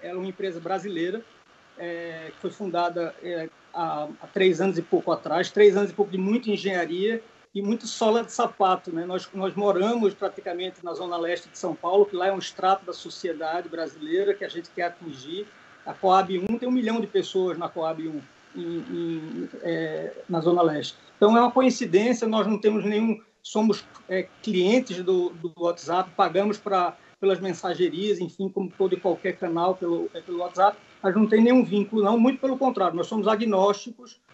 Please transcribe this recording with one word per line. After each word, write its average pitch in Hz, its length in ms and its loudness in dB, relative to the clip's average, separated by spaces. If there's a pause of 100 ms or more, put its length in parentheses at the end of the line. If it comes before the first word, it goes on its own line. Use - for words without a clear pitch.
ela 175 120 -10
é - 20 -8
uma 185 100 -6
empresa 185 320 -8
brasileira, 185 640 -4 (540)
é, 170 560 -10
que - 80 -20
foi 190 100 -6
fundada, 175 720 -4
é, 165 260 -6 (240)
há, 156 360 -4 (120)
há - 60 -16
três 185 320 2
anos 185 180 0
e 170 40 0
pouco 170 320 0
atrás, 156 360 -2
três 202 280 8
anos 202 140 0
e - 20 -20
pouco 196 180 0
de 185 60 -4
muita 214 340 0
engenharia 190 720 -2 (300)
e 196 80 -4
muito 220 260 -2
sola 226 340 0
de - 120 -12
sapato, 185 580 0
né? 165 140 -4
Nós, 180 280 -6
nós 190 220 -4
moramos 202 580 2
praticamente 180 680 -8
na 170 100 -8
zona 175 220 -6
leste 170 320 -4
de - 100 -20
São 175 160 -4
Paulo, 185 320 2
que 196 120 -4
lá 180 100 0
é 196 60 0
um 190 40 -4
extrato 185 480 -2
da 180 60 -10
sociedade 165 800 -6
brasileira 165 640 -2
que 196 100 -8
a 165 60 -8
gente 170 220 -12
quer 175 120 -4
atingir. 170 640 -10 (380)
A - 80 -10
Coab 190 440 2
um 214 200 -2
tem 247 100 -4
um 254 40 0
milhão 233 280 0
de 202 80 -4
pessoas 185 500 0
na 170 120 -6
Coab 160 360 -4
um, 156 140 -8 (340)
em, 170 260 -6 (120)
em, 165 580 -6 (120)
é, 165 520 -4 (140)
na 170 140 -2
zona 175 200 4
leste. 156 360 0 (180)
Então, 214 220 6
é - 20 8
uma 240 120 6
coincidência, 240 760 2
nós 220 180 2
não 208 140 0
temos 214 240 2
nenhum, 214 380 0 (200)
somos, 214 440 0 (240)
é, 185 180 -2 (160)
clientes 190 580 2
do, 180 280 2
do 170 280 -10
WhatsApp, 175 540 -2
pagamos 196 460 2
pra, 185 400 0 (240)
pelas 190 180 2
mensagerias, 180 800 -2
enfim, 180 300 -4
como 190 200 -4
todo 185 260 0
e 175 40 -4
qualquer 180 380 -2
canal 175 380 0
pelo, 170 380 -4
é, 170 60 -12
pelo 170 200 -8
WhatsApp, 185 380 2 (240)
mas 190 140 0
não 214 100 6
tem 220 160 6
nenhum 240 220 8
vínculo, 202 400 0
não, 220 160 4
muito 269 220 4
pelo 262 160 -2
contrário, 202 400 0
nós 170 100 -2
somos 214 220 -2
agnósticos 214 880 0 (140)